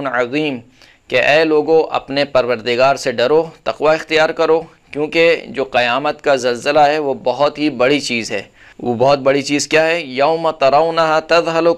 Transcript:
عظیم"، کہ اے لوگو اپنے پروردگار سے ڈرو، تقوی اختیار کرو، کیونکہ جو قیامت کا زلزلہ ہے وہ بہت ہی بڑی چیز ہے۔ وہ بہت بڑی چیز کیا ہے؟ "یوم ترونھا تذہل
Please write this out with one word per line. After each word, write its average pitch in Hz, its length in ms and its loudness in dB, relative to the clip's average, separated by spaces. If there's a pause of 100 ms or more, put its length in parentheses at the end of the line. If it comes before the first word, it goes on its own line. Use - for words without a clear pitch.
(120)
عظیم"، 127 460 -4 (500)
کہ 123 140 0
اے 147 220 2
لوگو 156 460 2
اپنے 139 340 -4
پروردگار 123 720 0
سے 127 160 -4
ڈرو، 131 320 2 (180)
تقوی 147 320 0
اختیار 156 360 0
کرو، 160 320 0 (280)
کیونکہ 156 460 0 (100)
جو 131 180 -6
قیامت 131 580 -2
کا 147 120 2
زلزلہ 127 460 0
ہے 147 180 4
وہ 143 160 -2
بہت 127 440 -2
ہی 151 120 0
بڑی 131 300 2
چیز 117 320 -6
ہے۔ 98 100 -4 (360)
وہ 120 160 -4
بہت 135 240 2
بڑی 135 240 0
چیز 143 260 -4
کیا 156 180 2
ہے؟ 170 140 -2
"یوم 156 500 -2
ترونھا 160 680 2
تذہل 165 580 0